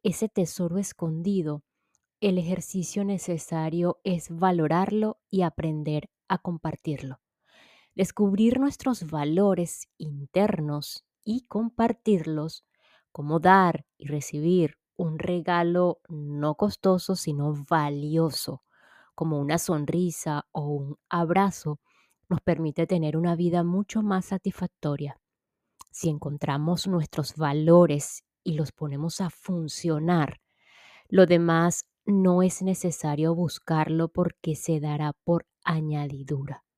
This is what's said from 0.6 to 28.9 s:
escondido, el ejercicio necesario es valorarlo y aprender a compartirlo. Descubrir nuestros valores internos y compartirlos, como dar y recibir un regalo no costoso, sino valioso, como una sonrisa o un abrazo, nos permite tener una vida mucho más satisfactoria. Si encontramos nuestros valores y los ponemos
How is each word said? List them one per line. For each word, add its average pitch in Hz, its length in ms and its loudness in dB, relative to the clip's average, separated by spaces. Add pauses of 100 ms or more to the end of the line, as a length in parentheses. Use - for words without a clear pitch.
escondido, 165 800 -2 (580)
el 190 200 2
ejercicio 180 640 -4
necesario 175 1000 -2
es 175 260 -4
valorarlo 185 920 2 (100)
y 185 140 2
aprender 151 680 -2 (180)
a - 120 -2
compartirlo. 151 800 -8 (720)
Descubrir 208 680 2
nuestros 262 500 -2
valores 170 760 0 (100)
internos 151 1080 -2 (180)
y 233 240 -4
compartirlos, 208 1160 0 (460)
como 151 280 -2
dar 180 460 6 (140)
y - 80 -14
recibir 151 680 0 (180)
un 160 240 -4
regalo 175 800 0 (100)
no 147 460 -4
costoso, 190 600 0
sino 147 380 -2 (160)
valioso, 151 920 0 (520)
como 160 240 -2
una 147 200 0
sonrisa 160 920 -2
o 151 140 -6
un 143 320 -6 (100)
abrazo, 175 720 -2 (500)
nos 175 120 -2
permite 160 460 -2
tener 160 280 0
una 170 200 0
vida 175 280 0
mucho 190 380 -2
más 190 240 0
satisfactoria. 165 960 -6 (720)
Si - 180 -4
encontramos 151 800 -2
nuestros 160 480 -2
valores 156 880 4 (200)
y 170 100 -4
los 151 180 -2
ponemos 151 500 -6